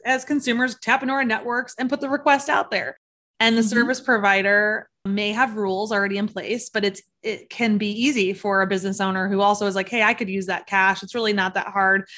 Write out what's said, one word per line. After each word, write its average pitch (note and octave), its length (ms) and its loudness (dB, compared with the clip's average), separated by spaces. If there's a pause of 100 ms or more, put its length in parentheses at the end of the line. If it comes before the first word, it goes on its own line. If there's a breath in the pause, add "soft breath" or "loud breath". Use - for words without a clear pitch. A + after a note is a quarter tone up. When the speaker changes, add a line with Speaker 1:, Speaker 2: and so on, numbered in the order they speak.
Speaker 1:
as B3+ 200 0
consumers, B3 560 0
tap C4 220 2
into C4+ 120 -2
our C4+ 100 0
networks A#3+ 540 -4
and C4 120 -2
put C#4 100 -2
the C#4 100 -4
request C#4 380 2
out - 220 0
there. D3 280 -4 (420)
And A3+ 160 4
the A3+ 60 4
Speaker 2:
Mm-hmm. A3 60 0
Speaker 1:
service A#3+ 320 2
provider G3+ 880 2 (180)
may G#3 260 0
have A3+ 240 0
rules G3+ 360 -2
already G3+ 260 0
in G#3 100 -2
place, G#3+ 400 -6
but G#3 160 -2
it's, G3+ 160 -2 (220)
it - 260 -8
can G#3+ 300 0
be G#3 120 -2
easy A3 440 0
for G3 280 0
a F#3+ 40 2
business G3 340 -2
owner F#3+ 280 0
who G3 120 0
also G#3 260 2
is G3 80 -2
like, F#3+ 140 -2
"Hey, A#3 140 0
I G#3+ 120 4
could A#3+ 160 -6
use F#3+ 160 -4
that F3+ 200 -6
cash. F#3+ 360 2
It's F#3+ 120 -12
really A3 180 0
not F#3+ 220 0
that F#3+ 140 -4
hard. F#3+ 380 2 (120)